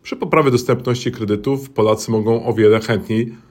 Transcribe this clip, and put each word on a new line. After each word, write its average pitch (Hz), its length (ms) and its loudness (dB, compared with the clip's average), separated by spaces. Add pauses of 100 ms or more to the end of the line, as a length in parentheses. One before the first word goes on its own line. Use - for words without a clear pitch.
Przy - 120 -10
poprawie 156 360 2
dostępności 123 600 -2
kredytów 110 580 -4
Polacy 110 420 0
mogą 113 340 0
o 120 80 0
wiele 107 260 6
chętniej 113 560 -2 (160)